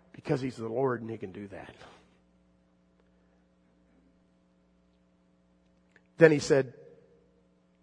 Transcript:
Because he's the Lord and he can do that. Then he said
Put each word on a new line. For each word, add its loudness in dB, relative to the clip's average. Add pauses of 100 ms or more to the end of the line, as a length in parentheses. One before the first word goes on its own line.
(120)
Because -4
he's -8
the -8
Lord -2
and -10
he -10
can -12
do -14
that. -16 (4000)
Then 10
he 2
said 2 (1080)